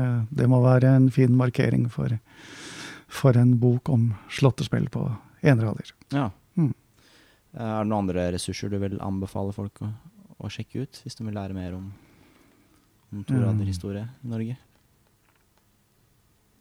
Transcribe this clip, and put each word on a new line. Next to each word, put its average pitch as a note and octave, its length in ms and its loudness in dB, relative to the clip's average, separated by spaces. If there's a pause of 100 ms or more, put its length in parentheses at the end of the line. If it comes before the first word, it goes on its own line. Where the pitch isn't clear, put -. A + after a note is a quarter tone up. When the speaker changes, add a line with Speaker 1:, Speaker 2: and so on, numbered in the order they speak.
(360)
Speaker 1:
det B2+ 140 2
må B2+ 120 6
være B2+ 340 6
en C3 160 6
fin B2+ 260 4
markering B2 540 2
for, C#3 180 -4 (1000)
for B2+ 300 2
en B2 220 6
bok B2 300 2
om A#2 260 2 (140)
slåttespill A#2+ 600 0
på - 140 -6 (400)
enrader. A2 480 2 (200)
Speaker 2:
Ja. C3+ 200 -4 (260)
Speaker 1:
Mm. D3 160 2 (800)
Speaker 2:
Eh, - 80 -12
er A2 220 -4
det G#2 40 -2
noen G#2+ 120 0
andre F2+ 340 -2
ressurser F#2 360 -6
du G2+ 100 -4
vil G2 200 -4
anbefale G2 540 -6
folk G2+ 280 -10
å, G#2+ 100 -8 (500)
å G#2 80 -10
sjekke - 320 -10
ut, - 220 -14
hvis - 120 -14
de - 100 -12
vil G#2 120 -8
lære G2 160 -8
mer F2+ 220 -8
om, F#2+ 160 -12 (1200)
om G#2 100 -10
Speaker 1:
Mm. - 20 -10
Speaker 2:
toraderhistorie G2+ 760 -2 (220)
i B2 40 -12
Norge? A2+ 300 -8 (2000)